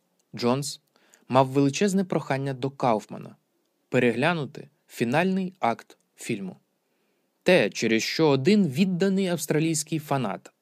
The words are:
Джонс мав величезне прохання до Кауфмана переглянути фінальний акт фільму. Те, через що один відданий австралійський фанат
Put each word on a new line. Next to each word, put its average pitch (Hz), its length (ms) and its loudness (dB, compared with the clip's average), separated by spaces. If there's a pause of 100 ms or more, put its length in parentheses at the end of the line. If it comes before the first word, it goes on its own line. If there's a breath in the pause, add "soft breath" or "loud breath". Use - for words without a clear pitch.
(360)
Джонс 127 460 -4 (460 soft breath)
мав 131 200 4
величезне 143 560 2
прохання 139 500 -4
до 131 160 -6
Кауфмана 117 640 -4 (540)
переглянути 127 800 0 (180)
фінальний 180 720 -2
акт - 380 -4 (180)
фільму. 98 400 -8 (880)
Те, 151 260 4
через 110 340 0
що - 240 0
один 156 400 4
відданий 190 600 0
австралійський 160 720 -2
фанат 127 520 -4 (100)